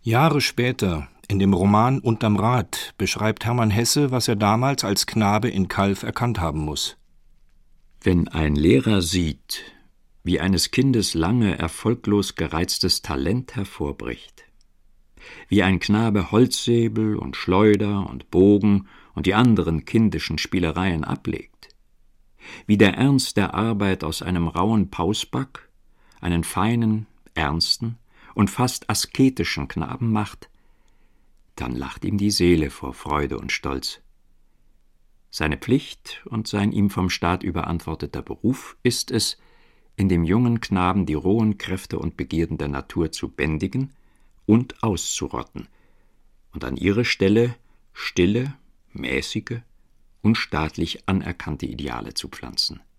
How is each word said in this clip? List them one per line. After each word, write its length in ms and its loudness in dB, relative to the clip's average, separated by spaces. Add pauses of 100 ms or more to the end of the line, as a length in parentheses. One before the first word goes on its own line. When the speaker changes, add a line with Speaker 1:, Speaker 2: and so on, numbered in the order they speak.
Speaker 1:
Jahre 400 4
später, 680 -2 (200)
in 100 0
dem 140 4
Roman 460 4
Unterm 380 0
Rad, 600 -2
beschreibt 480 -2
Hermann 260 2
Hesse, 400 2
was 180 0
er 80 2
damals 480 2
als 220 0
Knabe 440 2
in 180 0
Calw 380 0
erkannt 340 -2
haben 200 -2
muss. 360 -6 (1040)
Speaker 2:
Wenn 280 2
ein 280 0
Lehrer 460 4
sieht, 600 -4 (640)
wie 140 0
eines 300 0
Kindes 420 0
lange 460 0
erfolglos 760 -2
gereiztes 680 -2
Talent 540 -4
hervorbricht, 880 -8 (1040)
wie 140 4
ein 160 4
Knabe 540 2
Holzsäbel 840 2
und 200 -8
Schleuder 720 2
und 220 -14
Bogen 580 6 (240)
und 140 -2
die 80 4
anderen 500 4
kindischen 540 0
Spielereien 680 0
ablegt, 640 -8 (1000)
wie 120 4
der 160 6
Ernst 420 2
der 160 0
Arbeit 500 0
aus 200 -6
einem 260 0
rauen 400 2
Pausback 800 -4 (540)
einen 200 0
feinen, 640 0 (280)
ernsten 640 -2 (360)
und 140 4
fast 400 -2
asketischen 800 0
Knaben 420 -4
macht, 380 -4 (1080)
dann 220 -6
lacht 300 -8
ihm 100 0
die 140 2
Seele 400 4
vor 240 -12
Freude 440 -4
und 140 -8
Stolz. 480 -6 (1300)
Seine 300 -2
Pflicht 640 -4
und 240 -6
sein 240 0
ihm 160 2
vom 220 0
Staat 320 0
überantworteter 800 -6
Beruf 600 -4
ist 280 -2
es, 260 -2 (600)
in 120 2
dem 160 2
jungen 360 2
Knaben 460 0
die 80 -2
rohen 420 2
Kräfte 440 -6
und 160 -6
Begierden 420 -2
der 80 -4
Natur 460 -4
zu 160 -8
bändigen 640 -4 (520)
und 380 2
auszurotten 840 -6 (840)
und 120 -10
an 120 -6
ihre 280 0
Stelle 500 2 (380)
stille, 640 0 (380)
mäßige 680 -6 (600)
und 140 4
staatlich 760 -4
anerkannte 580 -4
Ideale 460 -10
zu 140 -10
pflanzen. 540 -8 (180)